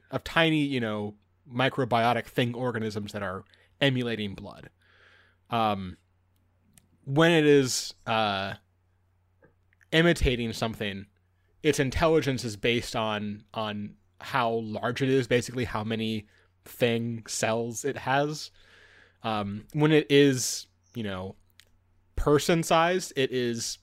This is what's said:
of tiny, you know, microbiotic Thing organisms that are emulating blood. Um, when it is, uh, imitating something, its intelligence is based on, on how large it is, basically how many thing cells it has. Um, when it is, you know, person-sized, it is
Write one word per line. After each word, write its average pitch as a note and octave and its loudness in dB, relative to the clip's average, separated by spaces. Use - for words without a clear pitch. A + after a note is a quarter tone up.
of C3 -4
tiny, D#3+ 2
you C#3 -2
know, G#2+ -4
microbiotic A#2+ 2
Thing A#2+ -2
organisms A2 -4
that G2+ -8
are F#2+ -6
emulating A#2 -2
blood. - -18
Um, G#2 -2
when D#3+ 4
it D#3 6
is, C#3 4
uh, G2+ 0
imitating C3 2
something, G#2 -6
its D3 2
intelligence C#3 2
is G#2 -6
based A#2+ -2
on, G#2+ -4
on G#2 -6
how B2 -2
large A2+ -4
it C3 0
is, C3 2
basically B2 0
how G#2+ -6
many A2 -4
thing A#2 -2
cells A#2 -4
it C3+ -4
has. D3 -2
Um, G#2+ -4
when D3+ 2
it D3+ 4
is, C#3+ 4
you A#2+ -8
know, F#2+ -8
person-sized, E3 2
it C3+ 0
is A#2+ -4